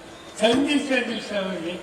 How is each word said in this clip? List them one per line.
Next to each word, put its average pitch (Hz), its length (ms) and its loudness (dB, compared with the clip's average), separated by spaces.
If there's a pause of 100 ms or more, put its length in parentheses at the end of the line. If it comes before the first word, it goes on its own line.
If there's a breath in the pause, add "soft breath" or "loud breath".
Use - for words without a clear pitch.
(400)
थंडीच्या 262 560 4
दिवसामध्ये 196 760 -2 (100)